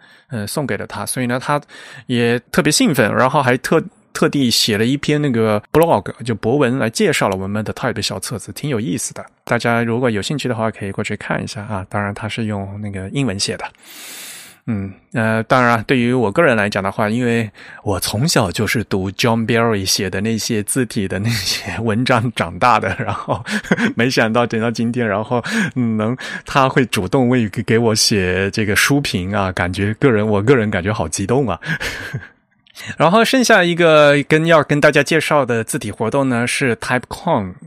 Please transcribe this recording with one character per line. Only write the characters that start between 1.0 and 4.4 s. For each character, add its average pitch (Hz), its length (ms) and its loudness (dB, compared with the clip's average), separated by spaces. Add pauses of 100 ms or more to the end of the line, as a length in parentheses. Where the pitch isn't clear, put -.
所 127 160 -6
以 123 40 -2
呢， 123 120 -2
他 147 220 -2 (460)
也 120 340 2 (100)
特 175 140 2
别 151 80 4
兴 202 240 2
奋， 110 180 4
然 117 160 4
后 147 140 2
还 127 140 4
特-， - 260 0 (300)
特 165 160 2
地 139 200 2